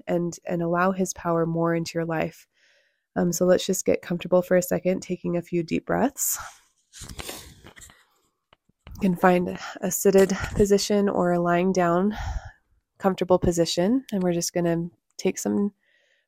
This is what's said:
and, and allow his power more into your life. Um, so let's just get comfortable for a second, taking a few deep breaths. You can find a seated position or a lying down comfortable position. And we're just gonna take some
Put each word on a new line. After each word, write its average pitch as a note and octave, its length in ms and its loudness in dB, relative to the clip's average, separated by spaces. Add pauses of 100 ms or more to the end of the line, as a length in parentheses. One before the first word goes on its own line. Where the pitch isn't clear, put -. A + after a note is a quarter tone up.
and, F3 400 -2
and E3+ 160 -2
allow F3 280 2
his F#3 220 -2
power E3 320 0
more E3 300 0
into E3 220 -4
your E3 100 -2
life. E3 400 -6 (720)
Um, F3 140 2
so F3+ 140 0
let's F3+ 180 4
just - 220 -4
get - 160 0
comfortable F3 400 0
for F#3 160 2
a F3 40 2
second, F3+ 380 -2
taking F3 380 -4
a E3+ 40 -6
few E3+ 200 -4
deep E3 240 -4
breaths. F3+ 520 -2 (2500)
You - 80 -12
can F3+ 160 0
find F3+ 420 2 (220)
a F#3 100 -2
seated F#3+ 460 4 (180)
position G3+ 540 2
or F3 240 2
a F3 80 2
lying F3 320 2
down F3+ 420 2 (840)
comfortable F#3 400 2
position. F3+ 720 2
And G3 100 -2
we're F3+ 120 2
just E3+ 180 -2
gonna E3+ 360 0 (280)
take F#3 220 -2
some G#3 340 -2 (560)